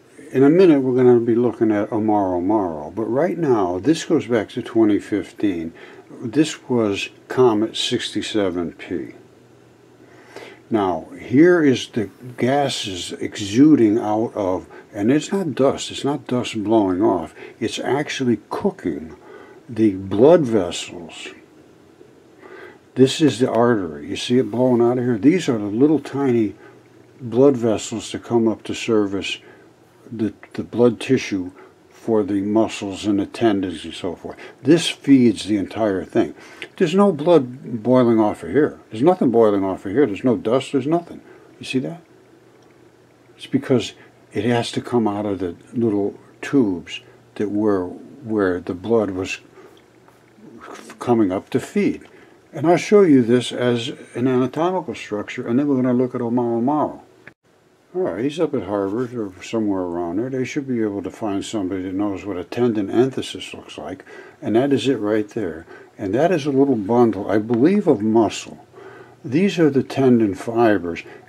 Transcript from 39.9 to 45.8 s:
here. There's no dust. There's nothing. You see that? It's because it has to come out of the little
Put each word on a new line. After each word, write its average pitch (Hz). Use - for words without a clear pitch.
here. 135
There's 98
no 123
dust. 117
There's 131
nothing. 170
You 120
see 131
that? 160
It's -
because 123
it 104
has 120
to 131
come 117
out 104
of 98
the 87
little 104